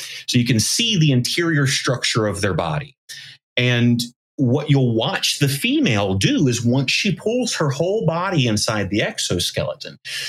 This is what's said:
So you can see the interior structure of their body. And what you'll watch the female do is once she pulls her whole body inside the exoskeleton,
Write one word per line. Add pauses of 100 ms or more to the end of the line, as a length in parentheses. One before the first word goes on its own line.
(260)
So
you
can
see
the
interior
structure
of
their
body. (600)
And (320)
what
you'll
watch
the
female
do
is
once
she
pulls
her
whole
body
inside
the
exoskeleton, (320)